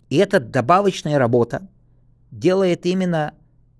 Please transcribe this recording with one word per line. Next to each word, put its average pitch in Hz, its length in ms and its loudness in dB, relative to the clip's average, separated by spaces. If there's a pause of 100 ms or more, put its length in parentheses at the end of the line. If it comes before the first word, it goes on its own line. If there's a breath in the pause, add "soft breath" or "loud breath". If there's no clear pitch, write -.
И 131 80 -4
эта 196 240 2
добавочная 147 800 0
работа 123 500 0 (640)
делает 175 560 0
именно 175 480 -2 (460)